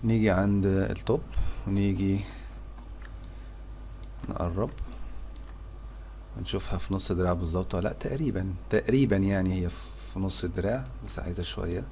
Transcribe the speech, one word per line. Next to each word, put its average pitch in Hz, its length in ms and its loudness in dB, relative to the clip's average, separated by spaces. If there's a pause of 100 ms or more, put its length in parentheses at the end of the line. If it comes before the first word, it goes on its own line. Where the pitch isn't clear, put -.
نيجي 113 260 6
عند 98 360 6
التوب 98 540 2 (460)
ونيجي 98 540 4 (2000)
نقرب 90 420 0 (1700)
ونشوفها 95 400 -2
في - 160 0
نص 95 180 0
دراع 90 200 4
بالظبط 87 420 0
ولا 92 140 2
لا. - 40 0
تقريبًا، 104 600 0 (160)
تقريبًا 110 460 6
يعني 95 380 4 (100)
هي 85 40 2
في - 500 -8
نص 95 260 -2
الدراع، 104 400 0 (220)
بس - 120 -6
عايزة 90 240 -4
شوية. 90 500 -2